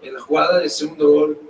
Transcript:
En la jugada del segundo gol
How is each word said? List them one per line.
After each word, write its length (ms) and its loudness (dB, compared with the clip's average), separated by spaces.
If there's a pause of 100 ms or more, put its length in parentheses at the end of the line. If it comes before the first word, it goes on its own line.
En 120 -18
la 60 -14
jugada 400 0
del 100 -4
segundo 400 -2
gol 400 2